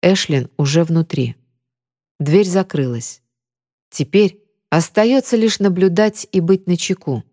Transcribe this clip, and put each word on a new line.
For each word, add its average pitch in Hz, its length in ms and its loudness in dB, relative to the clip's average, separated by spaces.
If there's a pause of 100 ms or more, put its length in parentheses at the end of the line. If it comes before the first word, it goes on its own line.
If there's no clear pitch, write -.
Эшлин 165 560 0
уже 147 260 0
внутри. 160 520 -2 (840)
Дверь 170 280 2
закрылась. 151 760 -4 (680)
Теперь - 540 0 (260)
остается 226 680 0
лишь 220 220 0
наблюдать 190 720 0
и 190 80 0
быть 190 280 0
начеку. 165 640 -4